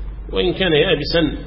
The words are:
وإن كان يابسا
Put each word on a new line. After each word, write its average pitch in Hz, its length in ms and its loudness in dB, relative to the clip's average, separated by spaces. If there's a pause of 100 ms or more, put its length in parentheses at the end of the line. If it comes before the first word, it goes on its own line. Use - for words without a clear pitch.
(340)
وإن 185 200 2
كان 180 200 0
يابسا 151 720 2